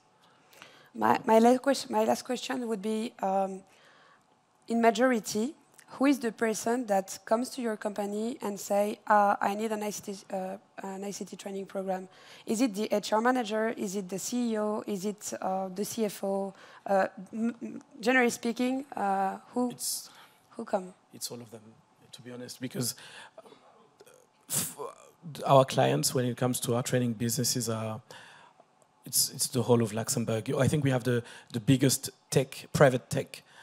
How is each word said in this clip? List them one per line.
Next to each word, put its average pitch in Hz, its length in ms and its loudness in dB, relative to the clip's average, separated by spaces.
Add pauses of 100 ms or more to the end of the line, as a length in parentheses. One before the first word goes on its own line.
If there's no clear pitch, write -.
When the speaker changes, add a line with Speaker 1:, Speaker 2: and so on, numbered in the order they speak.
(960)
Speaker 1:
My, 226 300 2
my 226 140 8
last 240 240 8
ques-, - 280 0
my 220 140 2
last 226 200 2
question 247 420 -6
would 220 140 -4
be, 220 400 -4
um, 196 420 0 (1080)
in 233 120 2
majority, 226 720 4 (440)
who 262 80 4
is 285 120 6
the 233 140 -2
person 226 540 0
that 190 380 0
comes 233 260 0
to 269 120 -8
your 220 140 -2
company 208 680 -4
and 208 160 -4
say, 208 480 0
"Uh, 208 340 6
I 233 140 2
need 220 160 -4
an 214 120 -4
I 208 80 -4
C 208 220 -8
T, 190 60 -12 (140)
uh, 190 240 -6 (260)
an 196 220 -8
I 202 80 -6
C 190 120 -10
T 190 120 -14
training 196 300 -10
program"? 185 420 -6 (380)
Is 220 140 0
it 247 140 2
the 214 180 -4
H 208 200 0
R 214 80 4
manager? 220 560 0
Is 202 180 -4
it 196 140 -4
the 185 100 -6
C 240 340 -2
E 214 60 0
O? 214 280 -2
Is 196 180 -4
it, 208 360 -6
uh, 190 280 -2
the 190 160 -6
C 220 200 -4
F 202 200 -4
O? 196 280 -2 (340)
Uh, 196 200 4 (260)
m-, 226 300 -2
m-, 226 200 -10 (180)
generally 240 300 4
speaking, 247 540 -2 (120)
uh, 196 420 -2 (140)
who, 247 180 -2
Speaker 2:
It's, - 400 -8 (400)
Speaker 1:
who - 140 -12
come? 190 300 -4 (180)
Speaker 2:
it's - 180 -10
all 123 100 -12
of 117 100 -18
them, 110 120 -18 (480)
to - 120 -20
be 123 100 -16
honest, 120 280 -14
because, 127 360 -4 (420)
uh, - 40 -18 (1040)
f-, - 280 -4 (720)
our 135 180 8
clients, 135 500 0
when 127 100 0
it 123 120 -2
comes 127 240 0
to 120 140 -2
our 120 80 0
training 123 300 0
businesses, 117 560 -2
are, 110 320 -4 (1080)
it's, - 240 0
it's 147 180 -4
the 123 140 0
whole 120 200 6
of 104 100 -2
Luxembourg. 110 640 -2
I 131 80 4
think 151 160 2
we 135 80 2
have 127 140 0
the, 120 180 0 (300)
the 117 80 -4
biggest 131 500 4 (200)
tech, - 420 0
private 127 380 6
tech, - 320 -6 (200)